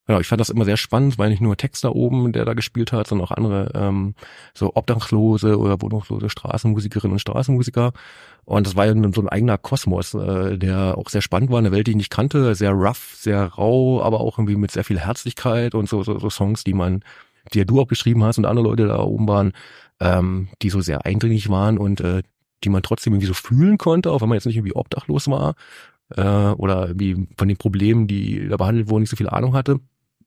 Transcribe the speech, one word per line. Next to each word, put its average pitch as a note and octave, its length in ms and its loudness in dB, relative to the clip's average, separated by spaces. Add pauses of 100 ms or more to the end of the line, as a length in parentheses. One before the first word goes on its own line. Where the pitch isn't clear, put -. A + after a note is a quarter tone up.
genau, G2+ 140 4
ich - 80 -4
fand A2+ 120 2
das A2 100 0
immer A2 140 2
sehr G2+ 140 2
spannend, B2+ 400 0
weil G#2 120 2
nicht G#2 120 0
nur G#2 140 2
Tex - 260 -6
da A#2+ 80 0
oben, B2 420 0
der A#2 140 -2
da A2+ 80 -2
gespielt A2+ 380 -4
hat, A2 160 -2
sondern F#2+ 180 -2
auch - 60 -6
andere, G2+ 420 -2
ähm, G2 400 -2 (400)
so G2+ 200 -2
Obdachlose A2 840 2
oder G2 240 0
wohnungslose G#2+ 480 -4
Straßenmusikerinnen G#2 840 -2
und G2+ 40 0
Straßenmusiker. B2 720 0 (520)
Und G2+ 220 0
das F#2 100 -6
war G2 100 4
ja A2 80 4 (180)
so A2 80 0
ein G2 80 0
eigener G#2+ 300 0
Kosmos, F#2 560 -2
äh, F#2+ 420 -2
der F#2 400 0
auch - 140 -8
sehr G#2 120 -2
spannend B2 280 0
war, A#2+ 80 2
eine G#2 140 2
Welt, G#2+ 160 2
die - 20 2
ich G#2+ 60 2
nicht G2+ 140 -2
kannte, C3 440 0
sehr G2 160 0
rough, G2 460 0
sehr G2+ 280 0
rau, B2+ 560 2
aber A2 200 0
auch A2+ 180 -4
irgendwie G2+ 180 0
mit G2+ 140 0
sehr - 140 -4
viel F#2 160 -2
Herzlichkeit A#2 720 -2
und G#2+ 140 -2
so, G2+ 160 -2
so, G#2 160 -4
so G2 100 -4
Songs, G2+ 340 -2
die G2 100 -2
man, F#2 280 0 (500)
die G#2+ 60 0
ja G2 60 4
du A#2+ 160 4
auch C3 80 0
geschrieben A#2 360 2
hast A2+ 140 0
und G#2+ 80 2
andere A#2 180 2
Leute A2 220 2
da G#2+ 160 0
oben G#2+ 260 0
waren, G2+ 240 2 (480)
ähm, F#2 480 0 (140)
die G2+ 80 0
so F#2+ 100 0
sehr E2 240 -2
eindringlich G#2+ 460 0
waren G2+ 280 2
und, G2+ 220 0
äh, F2+ 220 0 (420)
die G2+ 60 2
man F#2+ 120 2
trotzdem - 300 -2
irgendwie G2 160 2
so F#2 60 0
fühlen F3+ 440 2
konnte, E3+ 320 2
auch C#3+ 120 0
wenn G#2+ 60 0
man A#2 80 2
jetzt G2+ 100 -2
nicht A2+ 100 0
irgendwie G#2 180 -2
obdachlos - 540 -4
war, C#3 260 0 (600)
äh, F#2+ 60 0
oder G2 680 2
irgendwie F#2+ 480 -2
von G2 120 2
den G2 80 0
Problemen, G#2 500 2
die G2+ 420 -4
da G2+ 80 -2
behandelt G#2+ 320 0
wurden, A2 140 2
nicht G#2+ 80 -2
so A2 60 -6
viel G#2 120 -2
Ahnung B2+ 260 0
hatte. C#3 260 0 (460)